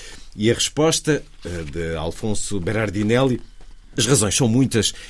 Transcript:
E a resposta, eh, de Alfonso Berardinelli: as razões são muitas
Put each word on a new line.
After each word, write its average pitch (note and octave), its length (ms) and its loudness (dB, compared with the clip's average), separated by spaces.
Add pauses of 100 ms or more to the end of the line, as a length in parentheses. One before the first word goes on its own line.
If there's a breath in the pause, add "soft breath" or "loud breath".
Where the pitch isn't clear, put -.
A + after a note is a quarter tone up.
(360 loud breath)
E G#2 140 2
a A#2+ 60 4
resposta, D3+ 680 0 (220)
eh, E2+ 260 -6
de E2 240 -4
Alfonso F#2+ 640 -2
Berardinelli: A2 840 0 (540)
as - 120 2
razões A2 260 4
são C3+ 140 2
muitas A2+ 460 2 (160 loud breath)